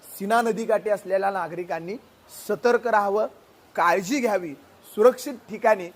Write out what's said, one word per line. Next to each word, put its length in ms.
सीना 240
नदीकाठी 480
असलेल्या 420
नागरिकांनी 640
सतर्क 400
राहावं, 400
काळजी 440
घ्यावी, 340
सुरक्षित 380
ठिकाणी 460